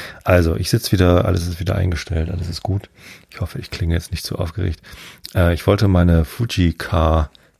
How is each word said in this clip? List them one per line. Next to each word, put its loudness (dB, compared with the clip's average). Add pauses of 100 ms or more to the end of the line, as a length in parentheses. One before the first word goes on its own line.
(260)
Also, 4
ich -4
sitz -2
wieder, 4
alles 0
ist -6
wieder -2
eingestellt, -2
alles -6
ist -8
gut. -4 (400)
Ich -14
hoffe, -8
ich -14
klinge -2
jetzt -4
nicht -8
zu -8
aufgeregt. -4 (520)
Äh, 2
ich -4
wollte 4
meine 4
Fuji 0
K 0 (300)